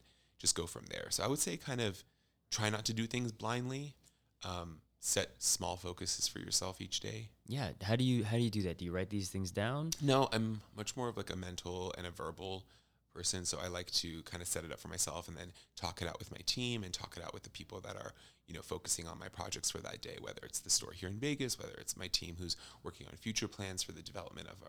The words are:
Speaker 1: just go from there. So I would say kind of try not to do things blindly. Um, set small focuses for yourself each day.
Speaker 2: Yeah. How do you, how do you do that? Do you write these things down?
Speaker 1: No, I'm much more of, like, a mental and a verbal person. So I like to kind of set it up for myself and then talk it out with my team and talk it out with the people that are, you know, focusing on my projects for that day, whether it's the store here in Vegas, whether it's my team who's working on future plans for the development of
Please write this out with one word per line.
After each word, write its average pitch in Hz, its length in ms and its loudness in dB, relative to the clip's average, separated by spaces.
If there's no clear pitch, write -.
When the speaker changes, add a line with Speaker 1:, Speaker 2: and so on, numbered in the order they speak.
Speaker 1:
just - 160 6
go 82 100 2
from - 200 -6
there. - 240 -4
So - 140 2
I 104 40 6
would 143 120 4
say 170 180 2
kind 127 240 0
of 101 220 2
try 107 200 4
not 107 160 2
to 117 80 2
do 113 140 2
things 120 240 0
blindly. 123 600 -2
Um, 85 380 -4
set - 440 2
small 87 320 4
focuses 90 520 0
for - 120 -4
yourself 92 400 0
each 95 220 0
day. 107 280 -6
Speaker 2:
Yeah. 117 240 0
How 107 120 6
do 127 80 6
you, 123 200 6
how 110 140 4
do 120 60 6
you 117 60 6
do 104 140 2
that? 85 140 0
Do 90 80 -4
you 85 60 0
write 92 180 2
these 101 200 0
things 95 220 0
down? 135 400 2
Speaker 1:
No, 139 300 8
I'm 110 300 4
much 107 200 -4
more 123 140 2
of, 104 80 -4
like, 98 140 0
a - 40 -2
mental 90 640 -4
and 87 100 -4
a 87 40 -6
verbal 87 540 -4
person. 87 320 0
So - 180 0
I 92 40 0
like 90 240 -4
to 82 320 0
kind - 180 -8
of 85 60 -6
set 85 160 0
it 80 80 -6
up - 80 -6
for 82 100 -10
myself 87 380 -2
and 85 100 -10
then 90 140 -10
talk - 260 -4
it 87 60 0
out - 120 -4
with - 120 -12
my - 140 -10
team 120 380 2
and 90 100 -6
talk - 240 -6
it 85 60 -6
out 80 100 -6
with - 100 -10
the - 60 -14
people - 320 -10
that 98 140 -8
are, - 180 -8
you 85 60 -10
know, 82 80 -8
focusing - 460 -2
on 85 100 -6
my 92 120 -8
projects - 420 -2
for 82 80 -4
that - 220 -8
day, - 180 -8
whether - 240 -6
it's - 160 -6
the - 100 -2
store - 240 4
here 92 160 -4
in 101 100 -4
Vegas, 139 380 0
whether - 220 -8
it's - 180 -6
my 90 100 -6
team 87 320 0
who's 87 180 -2
working - 240 -8
on - 80 -14
future 110 320 0
plans 95 340 -4
for - 100 -6
the 80 120 -12
development 85 460 -8
of - 200 -14